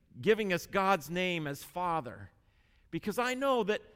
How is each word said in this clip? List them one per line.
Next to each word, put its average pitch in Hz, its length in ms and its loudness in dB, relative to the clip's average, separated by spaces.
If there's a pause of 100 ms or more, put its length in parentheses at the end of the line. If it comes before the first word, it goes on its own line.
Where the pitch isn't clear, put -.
(200)
giving 202 320 4
us 170 140 -2
God's 190 420 2
name 175 380 -2
as 143 160 -6
Father, 156 680 -4 (600)
because 185 280 -4
I 240 140 0
know 254 320 2
that 202 160 0 (160)